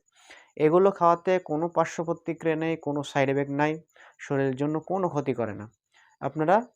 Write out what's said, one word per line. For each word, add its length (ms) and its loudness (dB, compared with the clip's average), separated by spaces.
এগুলো 340 6
খাওয়াতে 480 2
কোনো 300 -4
পার্শ্ব 360 -2
প্রতিক্রিয়া 520 -4
নেই, 200 -2
কোনো 260 -4
সাইড 260 0
এফেক্ট 240 0
নাই, 200 0
শরীরের 380 -2
জন্য 240 -2
কোনো 280 -4
ক্ষতি 260 -2
করে 200 -4
না। 120 -12
আপনারা 360 2